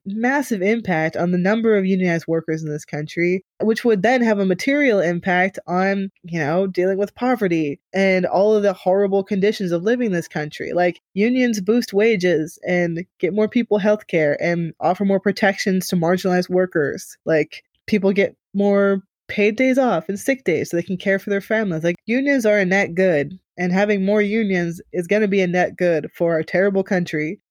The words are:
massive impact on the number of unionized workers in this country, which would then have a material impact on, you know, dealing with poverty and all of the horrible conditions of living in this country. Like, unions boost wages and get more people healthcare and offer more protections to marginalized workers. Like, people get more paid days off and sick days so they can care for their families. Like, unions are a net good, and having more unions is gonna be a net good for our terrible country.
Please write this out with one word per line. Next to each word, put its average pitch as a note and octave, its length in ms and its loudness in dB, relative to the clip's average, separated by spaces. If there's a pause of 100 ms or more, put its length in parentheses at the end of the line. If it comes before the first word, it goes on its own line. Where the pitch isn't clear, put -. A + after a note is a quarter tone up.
massive A#3 600 -2
impact F#3 520 0
on F3 140 -2
the F3+ 80 0
number G#3+ 400 2
of F#3+ 80 0
unionized F#3 420 0
workers D#3+ 360 -4
in D3+ 60 -8
this D3+ 160 -8
country, E3+ 580 -4 (180)
which G#3+ 240 0
would G#3+ 160 2
then B3 220 2
have A3 160 2
a G3 80 0
material B3+ 520 2
impact F3+ 680 0
on, F#3+ 420 -2 (140)
you E3 160 -8
know, E3 260 0
dealing F#3 320 0
with G3+ 160 -4
poverty F3+ 680 -2 (140)
and F#3 320 2
all G#3 300 4
of G#3 80 2
the G3 100 2
horrible G3 500 2
conditions G3 480 -2
of E3+ 120 0
living A#3+ 240 0
in G3 40 0
this E3+ 160 -2
country. - 460 -8
Like, F3 280 0 (120)
unions A#3 480 0
boost A3 320 0
wages F3+ 640 2 (100)
and E3+ 380 -2 (140)
get F3+ 160 -2
more G#3+ 120 2
people G#3+ 320 0
healthcare F3+ 600 0
and E3+ 400 -2
offer F#3 260 0
more G3 140 2
protections F#3+ 680 0
to F#3+ 60 -2
marginalized F3+ 540 0
workers. F3+ 680 -2 (100)
Like, D#3 380 0 (220)
people G3 260 2
get G3 240 0 (200)
more G3+ 480 2 (240)
paid G#3+ 280 0
days C4 220 2
off A#3 320 0
and G3 100 -6
sick C4+ 260 -4
days D3+ 240 0
so E3+ 80 -4
they F3 60 -2
can F#3 140 -6
care G3 220 -2
for - 100 -10
their G3 120 -2
families. G3 420 -4
Like, F3 120 0 (120)
unions C4+ 380 0
are G#3 120 4
a G3 80 2
net F#3 280 0
good, F3 460 0 (180)
and F3+ 140 -2
having G3 340 2
more G#3 160 2
unions F#3+ 600 -2 (120)
is E3+ 140 -4
gonna G#3 200 2
be G3 140 2
a F3+ 60 0
net F3 300 0
good E3+ 360 0
for E3+ 200 0
our D#3+ 100 0
terrible F#3+ 400 0
country. F3 560 -4 (120)